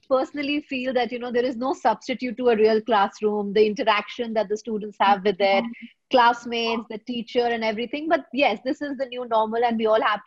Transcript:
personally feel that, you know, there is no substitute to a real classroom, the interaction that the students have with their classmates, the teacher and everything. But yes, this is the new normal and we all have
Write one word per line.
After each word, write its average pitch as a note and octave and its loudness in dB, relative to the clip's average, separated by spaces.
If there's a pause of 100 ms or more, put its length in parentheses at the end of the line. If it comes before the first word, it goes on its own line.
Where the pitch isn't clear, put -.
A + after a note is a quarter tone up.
personally C#4+ -2
feel C4 -4
that, A#3+ 0
you B3 -8
know, A#3+ -8
there A#3+ 0
is B3+ -4
no B3+ -2
substitute B3 -2
to B3 0
a A#3 4
real A3 4
classroom, G#3 0
the G#3+ 6
interaction G#3+ -2
that G#3+ 0
the G#3 -4
students G#3+ -8
have G3+ 4
with G3+ 0
their G3 4 (480)
classmates, A#3 2
the A3 -10
teacher A#3+ -4
and A#3 0
everything. A#3 -4
But D#4+ 0
yes, A#3+ 0
this - -4
is C#4+ -6
the C4+ -6
new B3 -10
normal A3+ 0
and A#3 0
we A3 0
all G#3+ 4
have G#3 0